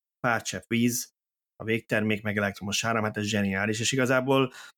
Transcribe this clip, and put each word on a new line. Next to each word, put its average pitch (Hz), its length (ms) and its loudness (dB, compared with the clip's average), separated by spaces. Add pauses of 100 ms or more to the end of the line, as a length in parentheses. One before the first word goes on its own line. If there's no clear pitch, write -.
(200)
Pár 117 220 0
csepp - 260 -8
víz, 120 440 0 (440)
a - 80 -14
végtermék, 107 600 0
meg 104 140 -2
elektromos 101 460 -2
áram, 113 200 0
hát 107 140 -2
ez 107 60 -2
zseniális, 104 560 0
és 113 120 -2
igazából 131 600 2 (260)